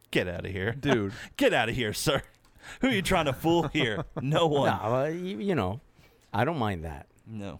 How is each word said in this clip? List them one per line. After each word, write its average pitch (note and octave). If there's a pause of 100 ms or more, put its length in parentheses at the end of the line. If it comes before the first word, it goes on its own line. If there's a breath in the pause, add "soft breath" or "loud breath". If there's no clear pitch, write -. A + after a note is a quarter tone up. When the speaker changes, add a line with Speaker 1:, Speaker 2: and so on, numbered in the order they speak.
(120)
Speaker 1:
"Get G#2
outta F2+
here." F#2+
Speaker 2:
Dude. A#2+ (120)
Speaker 1:
<laughs> -
"Get B3+
outta A#2
here, G#2+
sir. C#3 (580 loud breath)
Who B3
are C4+
you G3
trying F3
to C3+
fool E3
here? A#2+
Speaker 3:
<laughs> -
Speaker 1:
No D#3
one." C#3+
Speaker 3:
Nah, G#2+
well, C3+
you, F3+
you G3
know, G#2 (520 soft breath)
I G#2
don't D#3+
mind G2+
that. D2 (200)
Speaker 1:
No. G2+